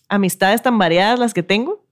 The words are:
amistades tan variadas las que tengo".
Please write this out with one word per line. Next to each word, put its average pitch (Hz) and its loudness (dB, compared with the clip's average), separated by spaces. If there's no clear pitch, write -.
amistades 196 0
tan 240 0
variadas 190 2
las 233 -2
que 175 -4
tengo". 240 -4